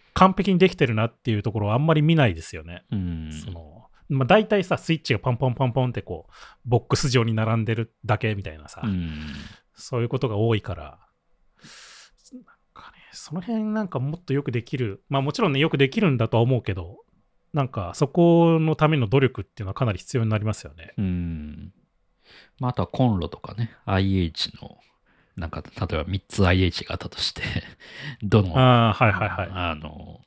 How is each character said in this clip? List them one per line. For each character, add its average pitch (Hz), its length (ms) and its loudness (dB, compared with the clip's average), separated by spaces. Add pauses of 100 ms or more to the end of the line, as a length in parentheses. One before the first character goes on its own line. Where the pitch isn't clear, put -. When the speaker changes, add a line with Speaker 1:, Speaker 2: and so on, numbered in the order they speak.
(140)
Speaker 1:
完 190 240 4
璧 190 160 2
に 175 60 4
で 185 100 6
き 180 60 -4
て - 100 2
る 117 100 0
な 107 120 2
っ - 60 -14
て - 180 -4
い 107 60 2
う 104 60 -4
と 113 80 -2
こ 107 80 -4
ろ 104 80 0
は 104 80 0
あ - 20 2
ん 147 80 0
ま 165 80 4
り 156 80 4
見 160 140 4
な 143 120 6
い 95 60 0
で 80 80 -8
す - 140 -12
よ 78 80 -12
ね。 87 280 -16
Speaker 2:
う 120 40 -4
ん。 85 380 -4
Speaker 1:
そ 82 180 -12
の、 82 340 -18 (240)
ま 135 140 0
あ、 - 20 2
大 214 220 6
体 202 160 2
さ、 175 140 -2
ス - 160 -2
イ 165 40 2
ッ - 40 -16
チ - 120 -2
が 104 60 0
ポ 131 120 0
ン 120 60 0
ポ 131 120 0
ン 120 40 0
ポ 131 140 0
ン 117 60 -2
ポ 131 120 0
ン 127 40 -2
っ - 20 -4
て 104 100 -8
こ 82 280 -12
う、 - 40 -20 (320)
ボ 120 120 2
ッ - 80 -2
ク - 100 2
ス - 140 0
状 123 140 4
に 113 100 0
並 110 280 2
ん 110 40 -4
で 110 100 0
る 113 180 -4 (120)
だ 107 120 0
け 110 180 -2
み 101 60 -6
た 82 100 -12
い 78 60 -16
な 76 100 -20
さ、 - 160 -18
Speaker 2:
う - 40 -4
ん。 87 240 -2 (640)
Speaker 1:
そ - 240 -6
う - 20 0
い 120 40 0
う 117 40 -4
こ 139 80 -4
と 131 120 -2
が 104 80 -4
多 113 180 2
い 104 60 -4
か - 120 -8
ら、 71 260 -14 (1300)
な 254 60 -18
ん - 40 -20 (300)
か - 180 -20
ね、 - 60 -20 (140)
そ - 240 -12
の 185 60 -6
辺 220 240 -4
な 214 180 -2
ん 196 40 -4
か 147 120 -6
も 143 180 -4
っ - 60 -20
と 135 100 -4
よ 143 80 0
く 135 100 -6
で 117 120 -2
き - 140 -8
る、 110 320 -4
ま 139 100 0
あ、 - 20 2
も 143 120 -2
ち - 80 -6
ろ 196 80 4
ん - 20 2
ね、 135 80 2
よ 156 100 4
く 139 80 0
で 135 120 4
き - 120 -2
る 196 80 4
ん 135 80 2
だ 113 100 2
と 120 100 0
は 113 60 6
思 127 140 2
う 110 60 -4
け 101 100 -4
ど、 90 240 -10 (560)
な 147 100 0
ん 123 60 -2
か - 260 -6
そ 143 120 0
こ 170 520 6
の 156 160 2
た 151 120 4
め 160 100 2
の 120 100 2
努 120 120 2
力 131 220 2
っ - 20 -14
て - 200 -12
い - 0 -
う - 20 -6
の 92 40 -6
は 95 40 -8
か - 120 -2
な 113 60 2
り 92 60 -4
必 - 200 -6
要 113 60 2
に 110 60 0
な 107 80 2
り 104 80 -4
ま 107 80 -2
す - 100 -10
よ 76 100 -18
ね。 80 240 -20
Speaker 2:
う 113 40 -2
ん。 85 720 -6 (840)
ま 127 100 -2
あ、 - 20 0
あ - 20 -12
と - 100 -2
は - 40 -2
コ 127 220 2
ン 98 100 0
ロ 80 100 -4
と - 100 -16
か - 160 -14
ね、 117 160 -6 (140)
ア 95 140 0
イ 98 200 0
エ - 40 2
イ 82 80 -2
チ - 200 -8 (100)
の、 - 160 -18 (580)
な 82 120 -8
ん - 20 -12
か、 82 140 -10
例 - 340 -6
え 78 60 -2
ば - 20 -8
三 95 220 -4
つ - 180 2
ア 90 80 6
イ 92 100 4
エ - 40 4
イ 85 40 0
チ - 120 -8
が - 100 -8
あ - 20 -4
っ - 20 -6
た - 120 -12
と - 80 -14
し - 160 -4
て、 - 80 -14 (440)
<laughs> - 360 -16
ど 104 220 4
の、 90 120 -4
Speaker 1:
あ 120 380 6
ー、 123 120 2
は 110 40 6
い - 20 6
は 104 140 -2
い 101 40 -2
は 95 160 -6
い。 85 60 -10
Speaker 2:
あ 87 240 -4
の、 78 520 -14